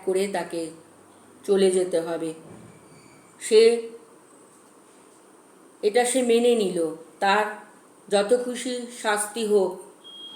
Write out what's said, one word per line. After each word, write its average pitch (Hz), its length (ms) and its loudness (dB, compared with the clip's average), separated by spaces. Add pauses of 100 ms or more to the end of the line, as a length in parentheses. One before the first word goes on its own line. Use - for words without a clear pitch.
করে 190 220 -2
তাকে 170 420 -6 (760)
চলে 190 240 4
যেতে 180 280 0
হবে। 165 340 -6 (1040)
সে, 226 500 4 (1900)
এটা 233 240 2
সে 254 160 0
মেনে 240 340 4
নিল, 175 400 -2 (240)
তার 202 260 2 (640)
যত 202 360 2
খুশি 247 340 -8 (220)
শাস্তি 214 440 -4
হোক, 196 360 0 (540)